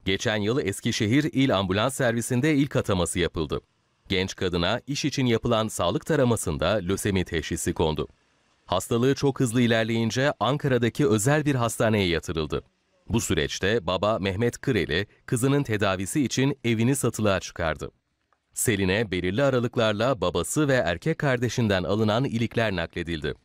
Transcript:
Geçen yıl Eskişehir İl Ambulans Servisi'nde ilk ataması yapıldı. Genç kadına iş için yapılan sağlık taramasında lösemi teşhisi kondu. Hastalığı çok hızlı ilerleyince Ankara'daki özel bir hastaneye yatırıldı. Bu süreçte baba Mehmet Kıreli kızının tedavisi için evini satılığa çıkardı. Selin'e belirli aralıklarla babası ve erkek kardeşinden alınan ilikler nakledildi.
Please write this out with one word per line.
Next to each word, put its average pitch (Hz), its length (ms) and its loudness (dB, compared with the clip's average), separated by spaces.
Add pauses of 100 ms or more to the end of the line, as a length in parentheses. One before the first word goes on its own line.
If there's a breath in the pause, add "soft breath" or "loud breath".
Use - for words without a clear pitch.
Geçen 98 320 0
yıl 107 220 0
Eskişehir 113 640 0
İl 131 340 2
Ambulans 98 360 0
Servisi'nde 123 600 0
ilk 139 220 0
ataması 92 420 0
yapıldı. 78 420 -2 (480)
Genç 95 280 -2
kadına 92 500 0
iş 143 180 -4
için 135 220 0
yapılan 113 420 2
sağlık 98 380 -2
taramasında 120 600 2
lösemi 95 580 0
teşhisi 85 480 -2
kondu. 78 360 0 (580)
Hastalığı 120 480 0
çok 139 260 -2
hızlı 123 200 2
ilerleyince 113 800 0
Ankara'daki 123 680 0
özel 139 380 2
bir 143 80 2
hastaneye 110 540 2
yatırıldı. 78 540 -2 (460)
Bu 117 120 0
süreçte 92 680 -2
baba 95 320 0
Mehmet 98 400 -2
Kıreli 92 480 0 (200 soft breath)
kızının 135 360 0
tedavisi 101 600 -2
için 131 400 0
evini 117 320 2
satılığa 104 440 0
çıkardı. 78 500 -6 (640)
Selin'e 98 560 0
belirli 90 320 -2
aralıklarla 120 760 0
babası 90 480 0
ve 135 60 4
erkek 98 440 0
kardeşinden 117 680 0
alınan 107 400 0
ilikler 113 520 -2
nakledildi. 82 580 -4 (100)